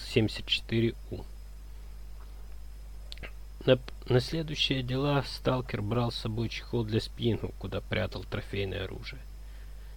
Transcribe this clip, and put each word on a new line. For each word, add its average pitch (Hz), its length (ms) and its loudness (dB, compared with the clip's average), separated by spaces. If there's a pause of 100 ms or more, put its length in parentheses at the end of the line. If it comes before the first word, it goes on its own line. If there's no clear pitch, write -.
семьдесят - 400 4
четыре - 480 4 (160)
У. - 140 -4 (2500)
На, 127 100 10 (320)
на 123 120 8
следующие 151 640 2
дела 135 400 4
сталкер - 580 0
брал 117 300 2
с - 60 -4
собой 110 300 0
чехол - 360 0
для 107 160 4
спиннинга, 104 480 2 (100)
куда 98 220 -4
прятал 98 420 0
трофейное 95 640 -2
оружие. - 360 -6 (760)